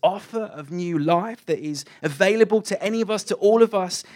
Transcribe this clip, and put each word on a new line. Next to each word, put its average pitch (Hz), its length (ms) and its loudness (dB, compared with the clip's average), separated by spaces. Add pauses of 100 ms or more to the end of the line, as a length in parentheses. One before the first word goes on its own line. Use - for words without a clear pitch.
offer 208 420 -6
of 151 280 -14
new 175 260 -4
life 175 500 -2
that 180 120 -2
is 147 240 -8 (180)
available 196 600 2
to - 200 -6
any 220 200 -2
of 208 100 -2
us, 214 140 -2
to - 100 -2
all 220 260 4
of 226 140 4
us, 185 300 -4 (100)